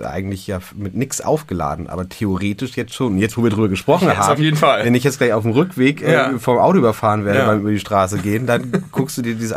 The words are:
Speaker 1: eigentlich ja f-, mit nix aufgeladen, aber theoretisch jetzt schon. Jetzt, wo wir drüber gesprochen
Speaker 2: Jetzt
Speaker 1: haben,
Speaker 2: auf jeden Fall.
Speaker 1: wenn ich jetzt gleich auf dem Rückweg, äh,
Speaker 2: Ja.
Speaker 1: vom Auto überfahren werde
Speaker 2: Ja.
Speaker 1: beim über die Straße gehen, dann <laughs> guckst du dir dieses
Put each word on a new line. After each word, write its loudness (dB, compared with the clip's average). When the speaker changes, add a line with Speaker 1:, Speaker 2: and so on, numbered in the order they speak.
Speaker 1:
eigentlich -8
ja -6
f-, -14
mit -8
nix -6
aufgeladen, -4
aber -8
theoretisch -4
jetzt -6
schon. -2
Jetzt, 0
wo 0
wir 4
drüber 2
gesprochen 2
Speaker 2:
Jetzt 2
Speaker 1:
haben, 4
Speaker 2:
auf -2
jeden 2
Fall. 2
Speaker 1:
wenn 4
ich 2
jetzt 0
gleich 2
auf 0
dem 0
Rückweg, 2
äh, 2
Speaker 2:
Ja. 2
Speaker 1:
vom 2
Auto 4
überfahren 2
werde 2
Speaker 2:
Ja. 2
Speaker 1:
beim 2
über -2
die 0
Straße 0
gehen, -2
dann -2
<laughs> -4
guckst -4
du -6
dir -4
dieses -6